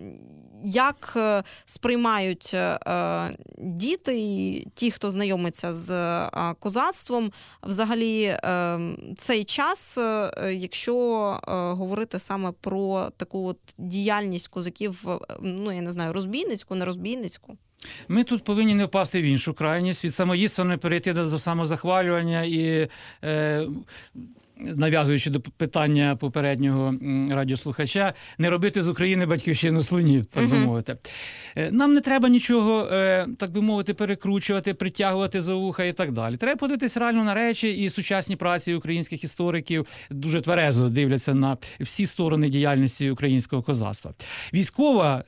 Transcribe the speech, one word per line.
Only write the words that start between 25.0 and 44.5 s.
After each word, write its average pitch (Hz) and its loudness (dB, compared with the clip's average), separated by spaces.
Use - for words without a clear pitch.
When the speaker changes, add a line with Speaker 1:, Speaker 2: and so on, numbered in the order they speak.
Speaker 2:
до 139 0
п-, - -10
питання 147 2
попереднього, 135 0
м, 135 -2
радіослухача, 139 0
не 175 2
робити 190 2
з 165 2
України 180 2
батьківщину 160 2
слонів, 143 4
так 233 2
би 135 6
Speaker 1:
Мгм. 135 6
Speaker 2:
мовити. 117 -2
Е, 160 0
нам 277 6
не 285 6
треба 262 4
нічого, 220 6
е, 190 4
так 185 -4
би 208 0
мовити, 208 2
перекручувати, 196 0
притягувати 190 0
за 180 -2
вуха 190 -2
і 175 0
так 170 -2
далі. 117 -2
Треба 247 0
подивитись 269 -2
реально 226 2
на 202 2
речі, 226 0
і 196 0
сучасні 196 -2
праці 175 0
українських 165 -4
істориків 165 -2
дуже 151 -2
тверезо 143 4
дивляться 135 2
на 135 2
всі 180 -2
сторони 156 2
діяльності 139 2
українського 131 0
козацтва. 101 -4